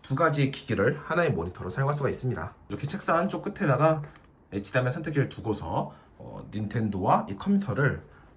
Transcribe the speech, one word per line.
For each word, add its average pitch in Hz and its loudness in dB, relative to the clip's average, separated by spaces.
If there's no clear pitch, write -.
두 - -2
가지의 143 4
기기를 117 0
하나의 160 2
모니터로 - -6
사용할 139 0
수가 147 0
있습니다. 120 -4
이렇게 196 -6
책상 - 0
한쪽 180 0
끝에다가 156 2
에이치디엠아이 127 0
선택기를 151 0
두고서, 107 -4
어, 104 -14
닌텐도와 107 2
이 - -6
컴퓨터를 147 2